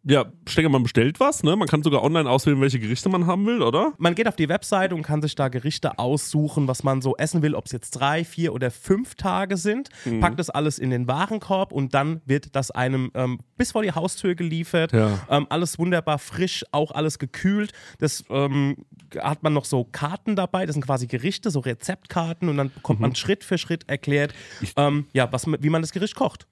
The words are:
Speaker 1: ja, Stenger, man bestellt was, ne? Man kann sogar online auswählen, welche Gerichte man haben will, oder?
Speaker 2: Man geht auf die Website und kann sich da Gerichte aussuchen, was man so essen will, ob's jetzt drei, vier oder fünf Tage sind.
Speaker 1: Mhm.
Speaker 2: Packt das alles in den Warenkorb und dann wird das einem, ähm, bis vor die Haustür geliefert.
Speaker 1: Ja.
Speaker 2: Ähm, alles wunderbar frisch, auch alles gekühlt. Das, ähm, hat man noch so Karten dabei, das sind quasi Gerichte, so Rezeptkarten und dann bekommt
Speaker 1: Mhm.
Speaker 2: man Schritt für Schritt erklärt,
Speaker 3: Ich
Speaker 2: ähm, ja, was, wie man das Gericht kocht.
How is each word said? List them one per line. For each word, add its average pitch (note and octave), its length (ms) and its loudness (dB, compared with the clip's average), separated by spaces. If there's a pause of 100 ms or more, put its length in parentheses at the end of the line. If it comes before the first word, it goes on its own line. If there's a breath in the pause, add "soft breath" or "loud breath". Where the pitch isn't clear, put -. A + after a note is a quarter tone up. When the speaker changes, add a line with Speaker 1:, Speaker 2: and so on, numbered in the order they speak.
Speaker 1:
ja, C3+ 200 4 (200)
Stenger, D#3+ 220 2
man C3+ 140 4
bestellt A#2+ 360 2
was, C4+ 260 2
ne? D#3+ 120 4
Man G#3 100 0
kann - 160 2
sogar C#3+ 200 4
online D#3 260 2
auswählen, C3+ 320 4
welche C3 180 2
Gerichte A2+ 300 -2
man F3+ 180 2
haben F#3 200 2
will, A#3 160 2
oder? E3+ 340 2
Speaker 2:
Man E3+ 180 2
geht A3+ 140 0
auf - 80 -4
die D3+ 140 0
Website F#3+ 420 0
und E3+ 100 -4
kann D3+ 200 0
sich D3+ 120 -2
da C#3 140 0
Gerichte C3 500 -4
aussuchen, D3 680 0
was B2+ 160 -2
man C3+ 160 2
so C3 160 0
essen D#3+ 240 0
will, D3+ 140 0
ob's - 180 -6
jetzt - 200 -10
drei, C#3+ 300 0
vier E3 300 -4
oder B2+ 180 -2
fünf G#3 440 -4
Tage F#3+ 420 -2
sind. G#3 320 -2 (160 loud breath)
Speaker 1:
Mhm. A#2 160 0
Speaker 2:
Packt D3 180 2
das E3+ 120 -4
alles D3 280 -2
in C3 120 -2
den B2 180 0
Warenkorb F#3+ 640 -2
und C3+ 220 -2
dann D3+ 320 0
wird C3+ 280 -2
das C3+ 160 -2
einem, C3 440 -2
ähm, B2 240 -2 (180)
bis - 160 -2
vor G#3+ 100 0
die G3 100 -2
Haustür F3 420 -2
geliefert. E3 580 -2
Speaker 1:
Ja. G#2+ 260 4 (120)
Speaker 2:
Ähm, C#3+ 180 2
alles E3 300 -2
wunderbar E3 400 0
frisch, - 520 -4
auch D3+ 220 0
alles D3+ 260 -2
gekühlt. G3+ 540 -2 (260 loud breath)
Das, - 300 -2
ähm, C#3 560 0 (340)
hat D3 240 -2
man D3+ 120 2
noch C#3+ 100 0
so B2+ 200 0
Karten F#3+ 520 -4
dabei, F#3 300 0
das D#3 80 -4
sind C#3+ 100 -2
quasi B2+ 220 0
Gerichte, C3+ 440 -2
so C#3+ 100 0
Rezeptkarten E3 880 -4
und C#3+ 80 0
dann C#3 120 0
bekommt - 300 -2
Speaker 1:
Mhm. C3 60 2
Speaker 2:
man B2+ 80 2
Schritt - 280 -2
für - 140 -2
Schritt - 320 -6
erklärt, C#3+ 460 0 (260 loud breath)
Speaker 3:
Ich - 160 -6
Speaker 2:
ähm, C#3+ 380 2
ja, B2 180 2
was, B2 140 -4
wie D3+ 240 0
man D#3+ 100 2
das D#3+ 120 -6
Gericht G3+ 220 -4
kocht. - 380 -4